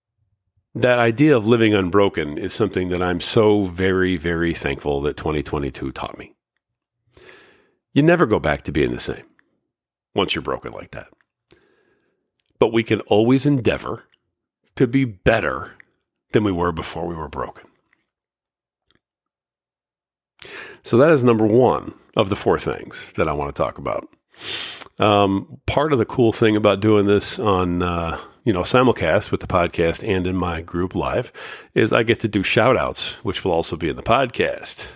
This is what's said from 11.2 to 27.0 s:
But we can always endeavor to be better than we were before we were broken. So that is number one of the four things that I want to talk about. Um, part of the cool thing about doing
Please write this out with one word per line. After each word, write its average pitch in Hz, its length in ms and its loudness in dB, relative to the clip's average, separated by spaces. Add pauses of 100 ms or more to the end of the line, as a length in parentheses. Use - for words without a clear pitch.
But 117 140 2
we 113 100 2
can 110 200 0
always 123 440 2
endeavor 113 580 -2 (720)
to 131 100 2
be 135 180 0
better 98 680 -2 (600)
than 113 120 2
we 98 80 0
were 87 200 0
before 82 340 -8
we 85 80 -8
were 78 140 -10
broken. 67 380 -12 (3250)
So - 160 2
that 156 140 6
is 131 120 2
number 113 220 4
one 107 480 2 (220)
of 104 120 2
the 95 80 -2
four 85 220 2
things - 560 -10
that 82 140 -2
I 76 40 -2
want 71 220 -6
to - 80 -2
talk - 160 -4
about. 64 300 -6 (920)
Um, 101 680 2
part 147 260 0
of 131 60 2
the 113 60 2
cool 117 280 2
thing 107 240 2
about 101 240 2
doing 104 260 4